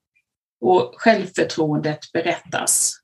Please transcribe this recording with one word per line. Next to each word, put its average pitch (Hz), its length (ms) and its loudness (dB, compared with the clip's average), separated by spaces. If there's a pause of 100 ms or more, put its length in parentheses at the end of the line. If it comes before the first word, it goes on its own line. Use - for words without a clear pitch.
(600)
Och 180 360 2
självförtroendet 156 1160 0
berättas. - 800 -2 (100)